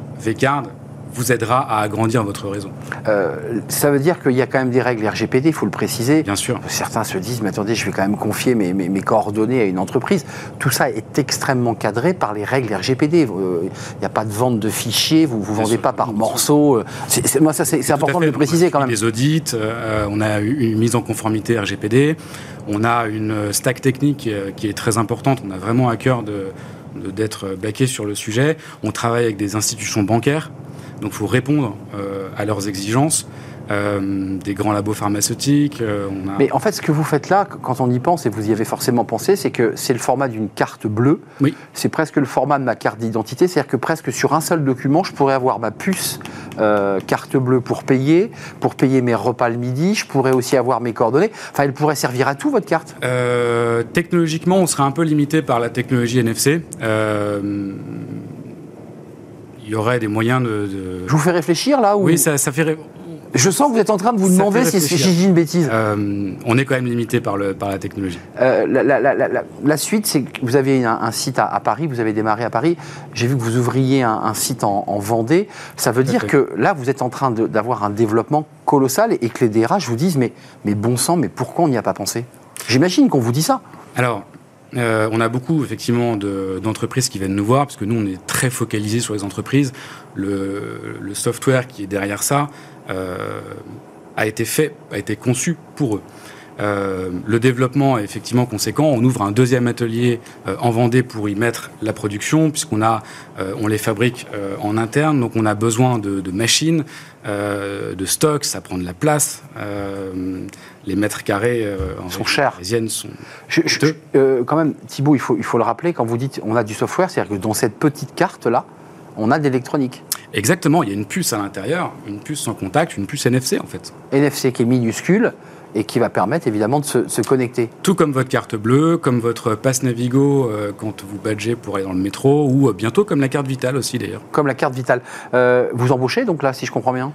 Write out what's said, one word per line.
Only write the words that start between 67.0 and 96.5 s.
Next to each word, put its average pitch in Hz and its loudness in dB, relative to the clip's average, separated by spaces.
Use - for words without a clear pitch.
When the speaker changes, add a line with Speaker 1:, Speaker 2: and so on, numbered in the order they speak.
Speaker 1:
par 101 -2
le, 98 -2
par 101 -4
la 98 -2
technologie. 92 -6
Speaker 2:
Euh, 113 4
la, 120 2
la, 127 4
la, 127 4
la, 120 0
la, 104 -2
la 147 4
suite, 214 0
c'est 151 2
que - -8
vous 123 2
avez 135 4
un, 113 2
un 117 -2
site - -4
à, 113 4
à 101 0
Paris, 120 0
vous 131 -4
avez 110 2
démarré 110 0
à 107 -2
Paris. 156 2
J'ai 113 0
vu 135 2
que 117 -2
vous 113 0
ouvriez 127 2
un, 117 2
un 110 -2
site 123 -4
en, 101 0
en 101 -2
Vendée. 117 2
Ça - 2
veut 123 4
Speaker 1:
Tout 147 -2
à - 0
Speaker 2:
dire 240 2
Speaker 1:
fait. 107 -4
Speaker 2:
que 135 4
là, 165 2
vous 135 -4
êtes 131 -2
en 127 0
train 131 -2
de, 110 0
d'avoir 107 0
un 104 2
développement 113 2
colossal 147 4
et 117 0
que - 0
les - 6
D 110 4
R 170 2
H 151 -4
vous 117 -2
disent, « 160 0
Mais, 117 0
mais 104 2
bon 117 0
sang, 170 0
mais 127 0
pourquoi - -2
on 160 4
n'y 127 2
a 101 -2
pas 95 0
pensé ? » 117 -6
J'imagine 180 6
qu'on 151 4
vous 117 2
dit 147 2
ça. 269 0
Speaker 1:
Alors, 120 0
euh, 113 2
on 110 2
a 117 4
beaucoup, 127 0
effectivement, 117 0
de, 95 -4
d'entreprises 110 -2
qui - -8
viennent 95 -2
nous 101 0
voir, 131 4
parce - -12
que 107 -6
nous, 113 0
on 104 0
est 92 -6
très - 0
focalisés 110 -2
sur 110 -4
les 101 -6
entreprises. 127 0
Le, 98 -6
le 98 -8
software 127 0
qui - -12
est - -8
derrière 101 -4
ça, 143 0
euh, 90 -6
a 110 0
été 110 -2
fait, 151 0
a 101 -4
été 104 -4
conçu 127 -2
pour 113 -2
eux. 95 -6